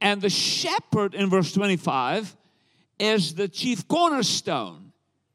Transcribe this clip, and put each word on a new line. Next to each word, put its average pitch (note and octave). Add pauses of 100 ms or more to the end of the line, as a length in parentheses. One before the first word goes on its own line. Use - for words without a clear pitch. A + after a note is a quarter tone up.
and G3+
the G3+
shepherd -
in G3
verse F#3
twenty-five F3 (600)
is G3+
the G3
chief -
cornerstone F3+ (420)